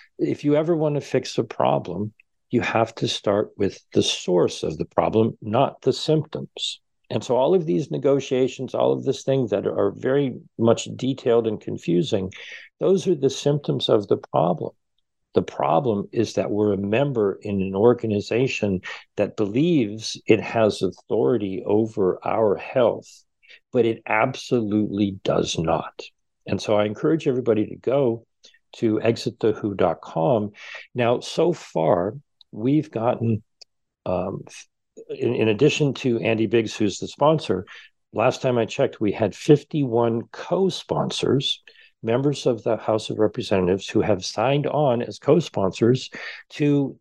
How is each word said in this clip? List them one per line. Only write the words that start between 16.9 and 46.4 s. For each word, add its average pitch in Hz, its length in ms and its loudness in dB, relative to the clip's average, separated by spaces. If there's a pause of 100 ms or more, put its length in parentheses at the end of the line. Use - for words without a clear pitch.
in 101 200 -2
an 95 140 -4
organization 110 1040 2 (360)
that 101 200 -2
believes 113 880 -2
it 110 140 6
has 110 420 2
authority 107 840 -2
over 104 600 2
our 101 320 2
health, - 520 0 (640)
but 120 140 4
it 117 200 -2
absolutely 107 1160 0
does - 340 0
not. 80 460 -4 (460)
And 98 120 -4
so 107 160 0
I 104 80 2
encourage 151 440 -2
everybody 117 380 0
to - 100 -12
go 120 500 -2 (520)
to 110 240 2
exit 113 360 -2
the 107 140 2
who 104 220 -4
dot 92 260 2
com. 113 500 0 (460)
Now, 120 240 2
so 165 320 0
far, 123 640 0 (340)
we've 139 400 0
gotten, 113 540 -2 (640)
um, 92 360 -4 (680)
in, 123 260 -2
in 113 100 2
addition 135 480 2
to 120 240 0
Andy 110 300 0
Biggs, 110 260 0
who's 104 240 -2
the 95 80 -8
sponsor, 143 600 0 (460)
last 110 300 0
time 127 160 0
I 113 60 2
checked, - 360 -2
we 104 120 0
had 98 240 -2
fifty-one 117 840 2 (100)
co-sponsors, - 1300 -2 (400)
members 135 440 0
of 120 160 0
the 113 160 0
House 110 320 -2
of 110 80 -4
Representatives 98 680 0
who - 140 2
have 92 240 0
signed 139 420 0
on 127 360 0
as - 160 -10
co-sponsors 123 920 2 (400)